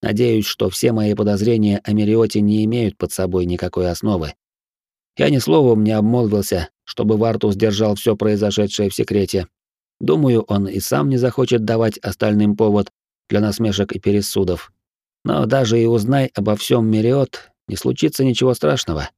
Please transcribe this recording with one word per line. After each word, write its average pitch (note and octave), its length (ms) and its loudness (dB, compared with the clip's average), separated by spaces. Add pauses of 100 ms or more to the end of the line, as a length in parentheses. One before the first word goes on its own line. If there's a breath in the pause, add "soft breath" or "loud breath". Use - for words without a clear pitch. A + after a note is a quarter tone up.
Надеюсь, A2 440 0
что - 240 -2
все B2 220 0
мои G#2+ 220 0
подозрения G#2 720 2
о G#2 80 -4
Мериоте G#2+ 480 2
не G#2+ 240 2
имеют A2 320 -2
под - 160 -6
собой F#2 320 -2
никакой F2 460 -4
основы. E2+ 420 -4 (840)
Я D3 120 0
ни D3 100 2
словом B2 460 4
не G#2+ 60 2
обмолвился, G#2+ 800 0 (140)
чтобы A2 340 0
Вартус G#2+ 380 0
держал G#2+ 380 0
все G#2+ 220 0
произошедшее G#2 720 0
в F#2+ 60 -6
секрете. F#2+ 540 -2 (520)
Думаю, C#3 420 2
он G2+ 240 -2
и G2 140 -6
сам C#3 300 -2
не C3 80 0
захочет A#2+ 460 0
давать A2+ 340 0
остальным G#2 580 0
повод G#2 340 0 (380)
для G#2 120 0
насмешек G#2 520 -2
и F#2+ 80 -8
пересудов. G2+ 720 -2 (520)
Но C#3+ 200 0
даже A#2 340 2
и A2+ 60 4
узнай A#2 500 0
обо G#2 220 0
всем A2+ 340 0
Мериот, A#2+ 600 0 (180)
не C#3 80 -8
случится C3+ 480 -2
ничего B2+ 300 2
страшного. A#2 640 -4